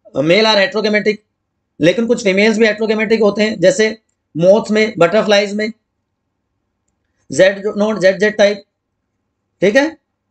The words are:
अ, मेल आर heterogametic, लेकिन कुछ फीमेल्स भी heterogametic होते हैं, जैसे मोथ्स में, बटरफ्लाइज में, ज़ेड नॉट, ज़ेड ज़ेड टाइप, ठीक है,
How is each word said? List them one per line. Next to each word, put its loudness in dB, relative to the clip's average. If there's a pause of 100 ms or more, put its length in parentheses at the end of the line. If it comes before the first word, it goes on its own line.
(160)
अ, -4
मेल 2
आर 0
heterogametic, -2 (640)
लेकिन 0
कुछ -2
फीमेल्स 0
भी 2
heterogametic -2
होते 0
हैं, -4
जैसे 0 (380)
मोथ्स 2
में, 0
बटरफ्लाइज 0
में, -6 (1600)
ज़ेड 0 (100)
नॉट, -2
ज़ेड 0
ज़ेड -2
टाइप, 0 (960)
ठीक 2
है, -2 (320)